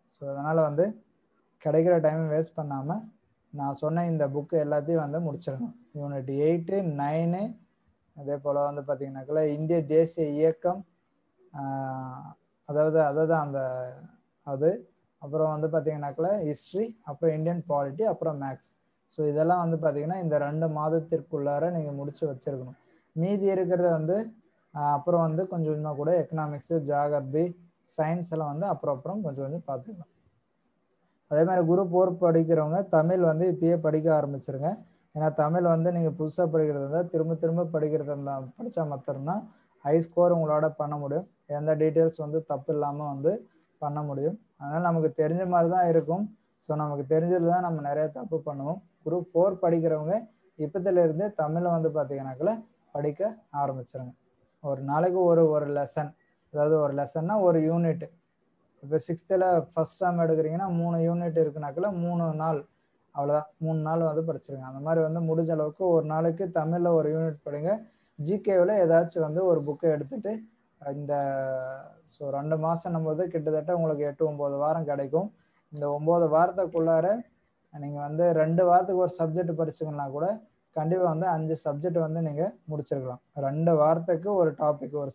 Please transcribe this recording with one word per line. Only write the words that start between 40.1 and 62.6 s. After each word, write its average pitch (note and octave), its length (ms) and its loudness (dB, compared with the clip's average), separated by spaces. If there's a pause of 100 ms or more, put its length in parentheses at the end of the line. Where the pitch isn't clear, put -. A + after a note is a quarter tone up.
உங்களால D#3 320 2
பண்ண D3 280 -4
முடியும். D3 340 -4 (160)
எந்த D3+ 300 0
details D#3 400 4
வந்து D#3 280 -4
தப்பு C#3 280 -4
இல்லாம D3 360 -2
வந்து D3 400 -2 (300)
பண்ண D3 240 -4
முடியும். D3 380 -4 (160)
அதனால D3 260 -4
நமக்கு D#3+ 460 0
தெரிஞ்ச F3+ 200 -2
மாதிரி E3+ 220 4
தான் F3+ 180 2
இருக்கும். E3 500 0 (180)
So, - 200 -6
நமக்கு D3 440 0
தெரிஞ்சதுல E3+ 280 2
தான் F3 120 2
நம்ம E3 200 -2
நிறைய C#3+ 280 -2
தப்பு D#3+ 380 -6
பண்ணுவோம். C#3+ 360 -6 (220)
Group F3 300 -2
four F#3 280 4
படிக்கிறவங்க E3 640 0 (300)
இப்பத்துல F3 320 -2
இருந்தே F3 420 2
தமிழை E3 380 0
வந்து D#3+ 180 0
பாத்தீங்கன்னாக்கா C#3+ 760 -4 (280)
படிக்க D3+ 460 -4 (140)
ஆரம்பிச்சிருங்க. C3 640 -6 (460)
ஒரு C#3 220 -4
நாளைக்கு F3 400 2
ஒரு, E3 260 8
ஒரு D3+ 180 2
லெசன், C#3+ 480 -4 (380)
அதாவது D3+ 280 4
ஒரு C#3+ 140 0
லெசன்னா D#3+ 460 -2
ஒரு E3 340 4
unit. E3 420 0 (640)
இப்ப D3 260 -2
சிக்ஸ்த்துல F3+ 640 2
first D#3+ 320 -2
டேர்ம் - 20 2
எடுக்கிறீங்கன்னா E3 680 0
மூணு E3+ 220 0
unit E3 520 0
இருக்குனாக்கா D#3 500 -4
மூணு E3+ 360 -2
நாள், D#3 320 -2 (440)